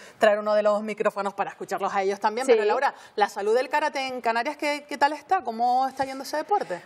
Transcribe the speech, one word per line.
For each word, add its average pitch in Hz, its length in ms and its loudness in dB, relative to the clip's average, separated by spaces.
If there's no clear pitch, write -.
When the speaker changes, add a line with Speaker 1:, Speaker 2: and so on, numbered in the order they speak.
Speaker 1:
traer 208 220 4
uno 214 140 -2
de 208 100 4
los 208 200 2
micrófonos 202 500 -2
para - 180 -4
escucharlos 185 420 -4
a 202 80 0
ellos 196 180 -2
también. 226 260 -2
Speaker 2:
Sí. 269 80 4
Speaker 1:
Pero 214 120 4
Laura, 240 280 0
la 208 140 2
salud 208 240 -2
del 269 160 2
karate 294 380 -2
en 254 140 -8
Canarias, 233 360 -2
¿qué, 294 320 -2
qué 285 80 -8
tal 294 160 4
está? 370 300 -2
¿Cómo 247 440 2
está 262 180 -4
yendo 269 180 -8
ese 294 140 -6
deporte? 311 480 -2